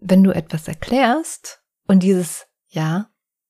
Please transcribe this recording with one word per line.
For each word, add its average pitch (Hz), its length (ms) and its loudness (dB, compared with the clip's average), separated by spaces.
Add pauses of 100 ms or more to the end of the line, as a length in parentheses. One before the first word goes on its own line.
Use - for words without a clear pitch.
wenn 190 240 4
du 190 100 4
etwas - 320 -8
erklärst 247 960 -4 (240)
und 190 160 4
dieses 180 440 -2 (200)
Ja, 160 440 -6 (400)